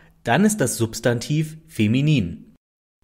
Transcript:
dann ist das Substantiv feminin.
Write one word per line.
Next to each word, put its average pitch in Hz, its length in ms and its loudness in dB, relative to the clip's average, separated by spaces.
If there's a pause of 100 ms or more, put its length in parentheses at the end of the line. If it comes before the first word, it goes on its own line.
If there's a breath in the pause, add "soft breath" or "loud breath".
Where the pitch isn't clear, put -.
(220 loud breath)
dann 143 220 2
ist 214 160 0
das 131 160 -2
Substantiv 120 800 -2 (100)
feminin. 117 880 0 (500)